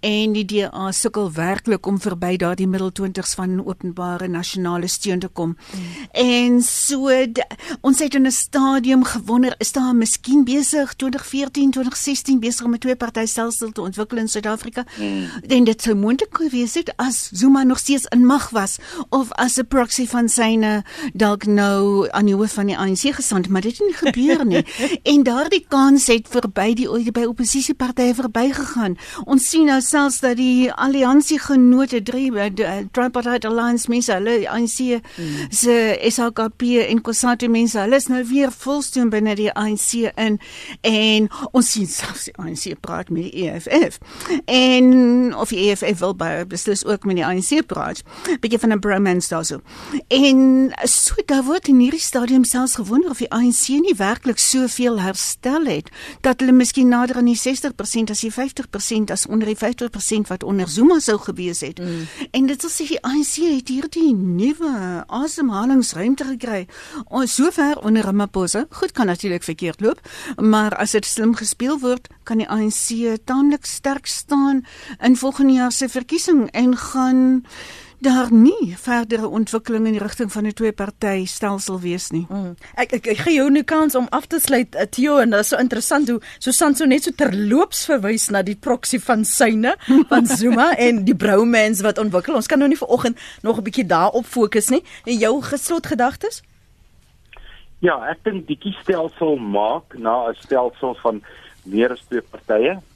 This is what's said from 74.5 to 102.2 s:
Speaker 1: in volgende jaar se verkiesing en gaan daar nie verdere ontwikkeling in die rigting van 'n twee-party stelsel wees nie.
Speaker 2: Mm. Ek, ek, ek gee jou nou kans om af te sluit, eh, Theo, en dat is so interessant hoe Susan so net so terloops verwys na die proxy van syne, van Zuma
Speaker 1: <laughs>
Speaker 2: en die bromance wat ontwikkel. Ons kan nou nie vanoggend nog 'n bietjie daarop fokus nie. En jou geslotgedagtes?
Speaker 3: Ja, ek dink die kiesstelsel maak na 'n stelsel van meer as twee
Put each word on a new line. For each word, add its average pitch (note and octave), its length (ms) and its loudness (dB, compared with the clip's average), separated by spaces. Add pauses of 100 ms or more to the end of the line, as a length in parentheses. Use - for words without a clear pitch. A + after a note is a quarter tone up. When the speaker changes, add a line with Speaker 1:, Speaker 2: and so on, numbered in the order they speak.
Speaker 1:
in B3+ 160 4
volgende C4+ 360 2
jaar B3 200 2
se C4 160 -4
verkiesing C4+ 600 0
en B3+ 260 2
gaan C4 680 2 (560)
daar B3+ 320 2
nie A#3 460 6
verdere A3+ 480 -2
ontwikkeling A3 600 -2
in A3 60 2
die G#3 100 -2
rigting G#3 300 -6
van G#3+ 140 -4
'n G#3 60 -2
twee-party G#3 720 -4
stelsel G3 540 -6
wees F3 300 -6
nie. E3 200 -4
Speaker 2:
Mm. F#3+ 240 -8 (220)
Ek, B3 160 -2
ek, A#3+ 140 -4
ek A3 100 0
gee E4 180 0
jou C#4+ 160 4
nou C#4+ 140 4
kans D#4 300 0
om B3 160 0
af D4 160 -4
te D#4+ 140 -4
sluit, B3+ 340 0
eh, F3+ 120 -2
Theo, C#4+ 320 2
en A#3+ 120 4
dat G3+ 100 4
is G#3 80 0
so C4 80 2
interessant B3 520 2
hoe A#3 120 -2 (180)
Susan C#4+ 360 2
so D#4 100 0
net C#4 180 4
so - 80 -4
terloops A#3 720 0
verwys A3+ 460 0
na G3+ 120 0
die G3+ 120 -4
proxy - 460 -2
van A3 240 0
syne, A3+ 500 2 (340)
van A#3+ 180 4
Zuma B3 500 2
Speaker 1:
<laughs> A#3+ 100 2
Speaker 2:
en A3+ 180 2
die G#3 120 4
bromance G#3+ 640 2
wat G#3 160 0
ontwikkel. G#3 360 -2
Ons A3+ 120 0
kan D4+ 120 2
nou C#4 100 4
nie D4+ 100 2
vanoggend A#3+ 400 -2 (240)
nog G#3+ 160 0
'n A3+ 40 -6
bietjie G3+ 240 -2
daarop F3+ 400 2
fokus G#3+ 420 0
nie. C4+ 140 2 (220)
En A#3 140 -2
jou A3+ 240 2
geslotgedagtes? C#4+ 1000 -4 (1400)
Speaker 3:
Ja, C#3+ 300 0
ek E3+ 120 -8
dink F#3+ 240 -6
die D3+ 120 -6
kiesstelsel E3 800 -4
maak A2 640 -4
na A#2 300 -2
'n A2+ 100 -4
stelsel B2+ 640 -2
van A2 200 -2 (400)
meer A2 300 0
as - 160 -14
twee A#2+ 140 -4